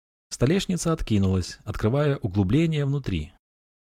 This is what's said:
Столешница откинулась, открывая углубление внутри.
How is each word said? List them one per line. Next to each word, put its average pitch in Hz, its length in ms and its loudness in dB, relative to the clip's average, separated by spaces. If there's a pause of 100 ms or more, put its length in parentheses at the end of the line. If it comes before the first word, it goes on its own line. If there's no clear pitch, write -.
(300)
Столешница 170 640 0
откинулась, 107 720 0
открывая 139 520 0
углубление 135 680 0
внутри. 117 480 -4 (520)